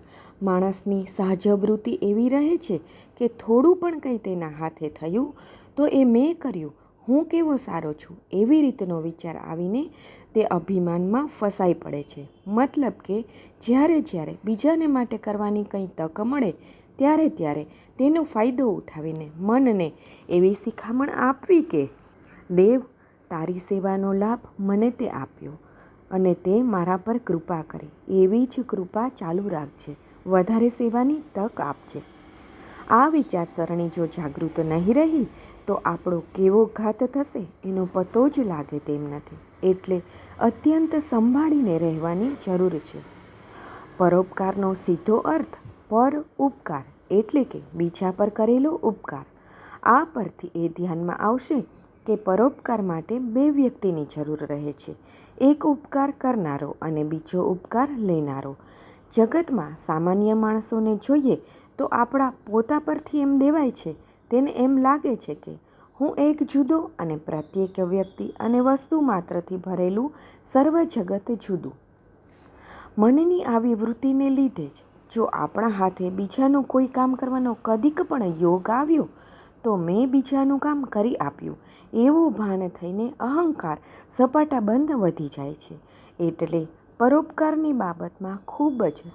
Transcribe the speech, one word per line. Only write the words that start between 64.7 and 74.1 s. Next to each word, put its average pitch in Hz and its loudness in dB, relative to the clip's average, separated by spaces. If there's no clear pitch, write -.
લાગે 269 2
છે - -10
કે - -16
હું 285 -2
એક 294 2
જુદો 311 0
અને 160 -4
પ્રત્યેક 170 -4
વ્યક્તિ 190 -2
અને 233 2
વસ્તુ 269 2
માત્રથી 185 -2
ભરેલું 185 -2
સર્વ 311 4
જગત 196 -4
જુદું. 180 -6
મનની 311 4
આવી 233 2
વૃત્તિને 269 0